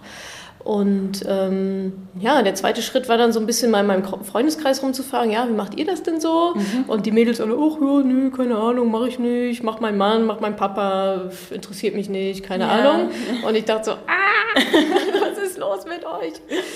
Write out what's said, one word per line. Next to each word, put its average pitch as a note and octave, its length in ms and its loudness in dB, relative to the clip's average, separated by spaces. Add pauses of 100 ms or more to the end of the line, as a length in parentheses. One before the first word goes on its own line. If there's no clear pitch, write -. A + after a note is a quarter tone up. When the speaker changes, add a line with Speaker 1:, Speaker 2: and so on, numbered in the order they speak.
(640)
Speaker 1:
Und, G3 640 0
ähm, F#3+ 680 0 (260)
ja, B3 220 4
der G3 140 2
zweite A3+ 260 -2
Schritt B3+ 260 -2
war A#3 120 4
dann A#3 120 6
so A3+ 80 0
ein A3 60 0
bisschen A3+ 240 2
mal G3+ 120 4
in G3+ 40 2
meinem F#3+ 160 2
Kro-, - 220 -6
Freundeskreis C4+ 580 0
rumzufragen, B3+ 500 -2
„Ja, A#3+ 160 0
wie A#3 60 0
macht G#3 240 -4
ihr D#4 80 -2
das F4+ 160 -2
denn E4 180 -2
so?“ E4 360 2
Speaker 2:
Mhm. G#3 320 0
Speaker 1:
Und G3+ 180 -2
die G#3+ 60 -2
Mädels A#3 280 4
alle, A3 140 -2
„Ach D4+ 260 2
ja, C#4 240 4
nö, C4 280 2
keine A#3+ 260 0
Ahnung, A#3+ 320 2
mach A3 160 0
ich B3 140 -4
nicht, A#3+ 420 0
macht A3 180 -4
mein G#3+ 160 -2
Mann, G#3+ 300 4
macht G#3+ 160 -2
mein G#3 140 -2
Papa, F#3+ 760 0 (220)
interessiert - 420 -6
mich G3+ 160 -4
nicht, F#3+ 340 -4
keine F#3 200 -4
Speaker 2:
Ja. - 60 0 (100)
Speaker 1:
Ahnung.“ D#4+ 300 4 (380)
Und A3 80 2
ich A3 100 -2
dachte A3 200 0
so, G#3+ 60 -2
„Ah, G#4 640 0
<laughs> E4+ 640 2
was - 160 -2
ist G4+ 220 -6
los - 260 -4
mit E4+ 180 -10
euch?“ - 300 -6 (420)